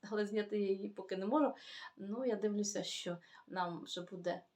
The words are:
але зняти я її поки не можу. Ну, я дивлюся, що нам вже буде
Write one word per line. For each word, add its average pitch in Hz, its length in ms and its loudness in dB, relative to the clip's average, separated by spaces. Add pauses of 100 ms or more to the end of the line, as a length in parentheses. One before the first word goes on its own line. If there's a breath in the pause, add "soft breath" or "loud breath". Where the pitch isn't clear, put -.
(100)
але 214 160 2
зняти 208 320 0
я 202 120 4
її 196 180 2
поки - 280 -6
не 190 100 0
можу. 269 280 6 (420 loud breath)
Ну, 208 280 -4
я 226 120 4
дивлюся, 208 460 0
що - 360 -4 (280 loud breath)
нам 175 360 -2
вже - 200 -6
буде 175 400 -4 (140)